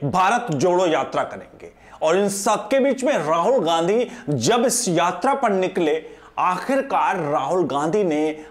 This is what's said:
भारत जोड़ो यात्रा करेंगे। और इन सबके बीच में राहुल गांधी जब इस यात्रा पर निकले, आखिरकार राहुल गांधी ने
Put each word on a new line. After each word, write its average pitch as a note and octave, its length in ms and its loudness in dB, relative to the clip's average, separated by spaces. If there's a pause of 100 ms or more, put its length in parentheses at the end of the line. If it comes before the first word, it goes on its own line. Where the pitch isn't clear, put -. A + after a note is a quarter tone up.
भारत F#3 480 0
जोड़ो F3+ 360 2
यात्रा C#3+ 360 0
करेंगे। - 480 -14 (300)
और D#3+ 160 4
इन G3+ 120 2
सबके G#3 500 0
बीच C4 240 0
में C4 140 2
राहुल E3+ 480 0
गांधी E3+ 420 2 (220)
जब A#3 360 2
इस - 220 0
यात्रा F3+ 460 0
पर C4+ 160 0
निकले, F3+ 540 0 (360)
आखिरकार F3+ 800 0
राहुल D3+ 460 0
गांधी D#3 400 0
ने D#3 480 -2